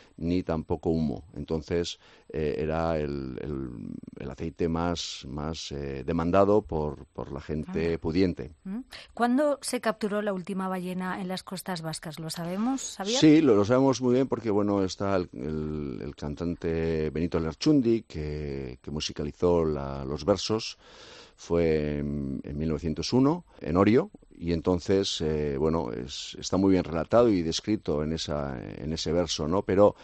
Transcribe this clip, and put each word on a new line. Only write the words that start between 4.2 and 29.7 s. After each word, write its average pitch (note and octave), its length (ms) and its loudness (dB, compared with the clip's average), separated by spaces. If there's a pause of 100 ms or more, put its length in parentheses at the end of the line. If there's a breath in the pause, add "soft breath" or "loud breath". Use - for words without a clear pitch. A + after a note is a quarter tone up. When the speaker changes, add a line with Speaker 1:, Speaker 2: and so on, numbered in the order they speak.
Speaker 1:
aceite E2 380 -4
más, E2 580 -2
más, D2 460 -8
eh, C#2 340 -8
demandado F2+ 560 4
por, D2+ 440 -4
por B1+ 260 -10
la C#2 80 -8
gente D#2+ 460 -4
Speaker 2:
Anda. E2 140 0
Speaker 1:
pudiente. E2 520 0 (140)
Speaker 2:
¿Mm? G3 140 -8 (340 loud breath)
¿Cuándo C4+ 480 2
se - 180 -4
capturó G#3 420 -2
la G#3 120 -2
última F#3+ 340 -4
ballena F#3 540 -4
en F3+ 80 -6
las F#3 140 -6
costas F3+ 380 -8
vascas? D#3+ 380 -8
¿Lo D#3+ 100 -8
sabemos, G3+ 680 -4
Xavier? G#3 200 -2
Speaker 1:
Sí, G#3+ 240 8
lo, B2+ 140 6
lo G2+ 80 6
sabemos B2+ 380 4
muy B2 140 4
bien C3 120 4
porque, A2+ 240 -2
bueno, G2+ 320 4
está G2 320 -2
el, F2+ 180 0
el, D2+ 680 -6
el C#2+ 160 -8
cantante D#2+ 960 -2
Benito E2 280 0
Lerchundi, A2+ 640 2
que, C#2+ 800 -6
que - 100 -10
musicalizó D#2+ 720 0
la, C#2 400 -2
los C#2+ 220 -6
versos, G#2 520 0 (600 loud breath)
fue D#2 640 2
en, C#2+ 440 -4
en C#2+ 140 -8
mil D#2 100 -2
novecientos D#2 460 -2
uno, C#3 320 2 (160 soft breath)
en E2 160 0
Orio, A2 340 6 (300)
y E2+ 120 0
entonces, F#2 640 2
eh, D2+ 380 0
bueno, D#2 340 2
es, B1+ 480 -10
está D2 160 -4
muy F#2+ 160 6
bien F2 140 4
relatado E2+ 440 4
y F#2 120 4
descrito E2 640 -2
en D#2 100 -2
esa, D2 480 -4
en G1+ 320 -8
ese D#2+ 180 -4
verso, E2 380 0
¿no? F#2+ 140 0
Pero G2+ 400 6